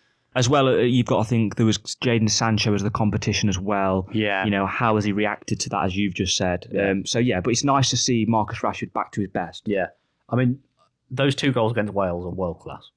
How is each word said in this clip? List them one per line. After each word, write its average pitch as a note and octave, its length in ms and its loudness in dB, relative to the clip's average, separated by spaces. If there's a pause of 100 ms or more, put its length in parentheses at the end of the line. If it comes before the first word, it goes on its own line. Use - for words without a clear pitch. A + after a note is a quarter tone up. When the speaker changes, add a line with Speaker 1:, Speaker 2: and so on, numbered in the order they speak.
(360)
Speaker 1:
As B2+ 140 2
well, C#3 180 4
uh, B2 100 4
you've A#2+ 280 4
got A2 180 2
to A#2 60 -4
think A2+ 280 0
there A#2 80 4
was G#2+ 120 4
Jadon A#2 520 0
Sancho A2 440 2
as G2+ 80 0
the G2+ 80 -2
competition G#2+ 600 0
as F#2+ 100 -2
well. F#2+ 540 0
Speaker 2:
Yeah. G2+ 320 0
Speaker 1:
You G#2 60 0
know, G2 140 2
how A2 300 0
has G#2 80 2
he G#2 80 0
reacted G#2 500 -2
to - 80 -8
that, G2+ 160 -2
as F#2 100 -2
you've G2 200 -2
just F#2 200 -2
said? F2+ 360 -2
Speaker 3:
Yeah. G2 180 0
Speaker 1:
Um, F#2+ 160 0
so, - 140 -2
yeah, A#2 200 0
but A#2 120 -2
it's A#2 120 0
nice C#3 280 2
to B2+ 60 0
see A#2 280 0
Marcus A2 340 0
Rashford G2+ 340 -6
back - 180 -6
to G#2+ 100 -4
his F#2+ 80 -4
best. F2 380 -8
Speaker 3:
Yeah. F#2+ 200 0 (420)
I - 60 -2
mean, B2+ 240 2 (520)
those C3+ 240 0
two C#3+ 160 0
goals A2+ 220 2
against G#2+ 200 -2
Wales F2+ 320 -2
are F2+ 40 -8
world F2 300 -4
class. - 380 -16